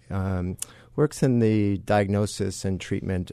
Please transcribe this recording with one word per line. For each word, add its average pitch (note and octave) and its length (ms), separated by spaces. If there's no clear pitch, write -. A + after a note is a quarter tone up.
um, F#2 480
works D3 280
in B2+ 160
the G#2+ 400
diagnosis G2+ 880
and F#2+ 120
treatment F#2 540